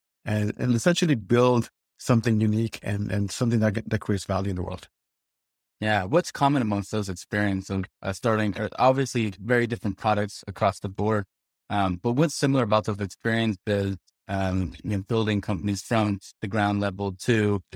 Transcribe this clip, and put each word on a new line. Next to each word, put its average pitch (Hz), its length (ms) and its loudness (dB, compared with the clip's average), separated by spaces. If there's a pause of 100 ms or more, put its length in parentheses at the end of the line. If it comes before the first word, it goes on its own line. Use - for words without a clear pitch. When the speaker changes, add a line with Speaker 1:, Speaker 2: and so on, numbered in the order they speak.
(260)
Speaker 1:
and, 107 320 0
and 123 160 2
essentially 170 400 2
build 120 560 4 (280)
something 113 400 2
unique 110 440 0
and, 101 280 -4
and 101 200 -2
something 117 300 0
that, 107 280 0
that 107 120 -2
creates 101 240 -2
value 98 260 -2
in 92 60 -4
the 92 60 -4
world. 92 260 -10 (920)
Speaker 2:
Yeah. 107 240 2
What's 156 260 0
common 143 300 2
amongst 104 300 -2
those 104 180 -2
experiences 98 640 -4
of, 95 140 -2 (180)
uh, 98 100 -4
starting, 107 460 0
uh, 107 100 -4 (100)
obviously 127 600 2
very 120 260 2
different 107 300 -4
products 104 500 -2
across 98 340 0
the 101 100 -6
board? 104 340 0 (460)
Um, 95 320 0
but 120 100 2
what's 147 220 2
similar 135 300 2
about 107 200 2
those 104 160 -4
experiences, 104 960 -2 (300)
um, 95 560 -2
you - 80 -6
know, 101 120 -2
building 107 380 0
companies 101 420 -4
from 104 360 0 (240)
the 107 60 -6
ground 101 320 0
level 98 400 -2
to, 104 420 2 (140)